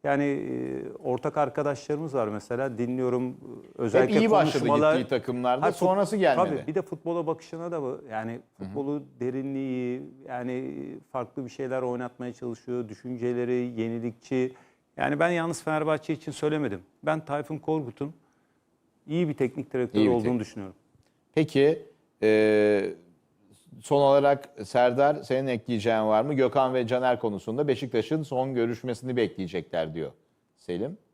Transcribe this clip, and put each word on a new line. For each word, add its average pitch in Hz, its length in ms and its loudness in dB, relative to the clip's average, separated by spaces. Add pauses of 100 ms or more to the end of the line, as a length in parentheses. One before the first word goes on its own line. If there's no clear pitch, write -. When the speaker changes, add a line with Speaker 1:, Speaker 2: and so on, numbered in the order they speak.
Speaker 1:
Yani, 143 200 2
e, 131 680 -4 (120)
ortak 139 340 -2
arkadaşlarımız 147 760 -2
var 117 140 0
mesela, 120 500 -6
dinliyorum, 123 520 -2
e, 127 60 -12 (460)
özellikle 127 340 4
Speaker 2:
Hep 214 60 6
iyi 226 100 6
başladı 156 340 4
Speaker 1:
konuşmalar 151 300 6
Speaker 2:
gittiği - 140 -2
takımlarda, 123 520 0
Speaker 1:
Hayır, 170 120 2
fut-, - 60 -10
Speaker 2:
sonrası 196 380 2
gelmedi. 175 380 4
Speaker 1:
tabii, - 120 -6
bir 156 80 -6
de 190 60 0
futbola 170 460 -4
bakışına 165 440 -8
da 165 100 -4
bu, 131 200 -6 (100)
yani 110 200 -6
Speaker 2:
Hı 117 60 -10 (260)
hı. 95 40 -10
Speaker 1:
futbolu 143 360 -4 (160)
derinliği, 127 800 -4 (260)
yani 127 480 -6 (360)
farklı 127 340 -8
bir 117 40 -12
şeyler 131 320 -6
oynatmaya 123 520 -6
çalışıyor, 123 560 -8
düşünceleri 123 640 -4 (280)
yenilikçi. 117 720 -2 (440)
Yani 143 220 0
ben 170 100 4
yalnız 170 340 -2
Fenerbahçe 156 500 -2
için 151 180 -8
söylemedim. 147 480 -2 (240)
Ben 156 220 -2
Tayfun 147 320 -6
Korkut'un 151 560 -6 (960)
iyi 160 220 0
bir 147 40 -4
teknik 131 400 -4
direktör 123 260 0
Speaker 2:
İyi 107 60 6
bir 104 60 4
Speaker 1:
olduğunu 120 120 2
Speaker 2:
teknik. 120 180 0
Speaker 1:
düşünüyorum. 98 340 -10 (600)
Speaker 2:
Peki, 151 460 4 (420)
e, 107 40 4 (1500)
son 143 200 2
olarak 139 480 6 (160)
Serdar, 127 500 4
senin 135 320 -2
ekleyeceğin 113 560 0
var 107 180 4
mı? 147 120 0
Gökhan 131 400 4
ve 123 140 0
Caner 123 320 2
konusunda 113 480 -4
Beşiktaş'ın 127 560 0
son 131 300 -4
görüşmesini 120 640 -2
bekleyecekler 85 760 -2
diyor 76 180 -6 (440)
Selim. 110 420 -6 (160)